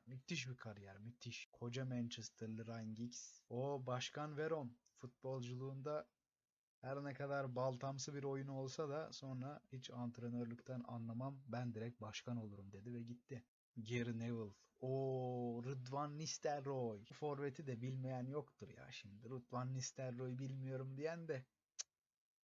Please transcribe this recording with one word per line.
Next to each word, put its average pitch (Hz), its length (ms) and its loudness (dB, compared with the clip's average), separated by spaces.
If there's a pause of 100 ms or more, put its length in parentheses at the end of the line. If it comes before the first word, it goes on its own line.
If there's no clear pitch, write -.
müthiş 131 420 -2
bir 127 80 -4
kariyer, 98 420 -8
müthiş. 120 540 -8
Koca 120 320 0
Manchester'lı 113 800 0
Ryan 110 280 -2
Giggs. - 540 -4
O 131 380 4
Başkan 143 500 0
Veron. 151 400 2 (200)
Futbolculuğunda 135 1120 -2 (720)
her 139 240 0
ne 139 100 0
kadar 139 420 2
baltamsı 131 580 2
bir 139 100 0
oyunu 139 280 2
olsa 135 360 0
da 156 240 0
sonra 135 480 -4 (120)
"Hiç 131 180 -6
antrenörlükten 120 960 0
anlamam, 120 580 0
ben 120 280 2
direkt 117 260 -2
başkan 104 360 -2
olurum." 101 360 -4
dedi 107 220 -6
ve 120 80 -2
gitti. 120 420 -6 (320)
Gary 117 420 4
Neville. 113 360 0 (320)
O 127 800 2
Rıdvan 139 540 0
Nistelrooy. 139 800 2 (100)
Bu - 40 -14
forveti 143 520 0
de 120 160 0
bilmeyen 131 440 2
yoktur - 420 -2
ya 131 240 -12
şimdi. 104 380 -10
Rıdvan 127 440 0
Nistelrooy 127 640 0
bilmiyorum 135 580 -2
diyen 160 320 0
de, 131 160 -2 (320)
cık, - 140 -4 (540)